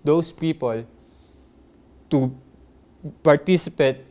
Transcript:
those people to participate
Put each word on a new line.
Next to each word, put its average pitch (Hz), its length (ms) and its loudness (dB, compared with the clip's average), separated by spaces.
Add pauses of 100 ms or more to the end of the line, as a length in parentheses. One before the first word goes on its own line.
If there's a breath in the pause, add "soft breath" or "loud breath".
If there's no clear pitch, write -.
those 160 240 0
people 123 560 -6 (1300 soft breath)
to 131 160 0 (960)
participate 147 840 0